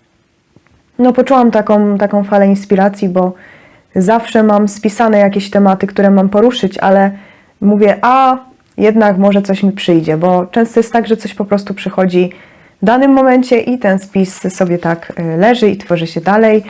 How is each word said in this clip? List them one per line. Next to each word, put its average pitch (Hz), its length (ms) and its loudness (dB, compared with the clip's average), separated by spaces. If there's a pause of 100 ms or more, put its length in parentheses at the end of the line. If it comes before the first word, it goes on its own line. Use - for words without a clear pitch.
(1000)
no, 247 140 2
poczułam 247 380 2
taką, 208 480 0
taką 202 260 -2
falę 202 220 2
inspiracji, 196 640 0
bo 185 260 -2 (600)
zawsze 220 460 0
mam 208 260 2
spisane 214 500 -2
jakieś 202 320 0
tematy, 196 360 0
które 196 240 0
mam 196 180 2
poruszyć, 208 500 0
ale 196 320 2 (500)
mówię: 202 420 2
„A, 262 360 2 (380)
jednak 208 420 2
może 202 240 2
coś 196 200 -4
mi 196 100 2
przyjdzie”, 165 440 -2
bo 180 300 0
często 226 340 -2
jest 226 120 -2
tak, 226 140 0
że 214 100 0
coś - 180 -10
po 208 100 -6
prostu 202 300 -4
przychodzi 180 560 -2 (520)
w 190 40 0
danym 254 240 2
momencie 254 500 2
i 247 180 -4
ten 190 200 -2
spis 190 560 -4
sobie 175 240 -2
tak, 170 380 -6
e, 165 200 -4
leży 220 340 2
i 196 60 -4
tworzy 170 300 -4
się 165 140 -8
dalej, 214 500 2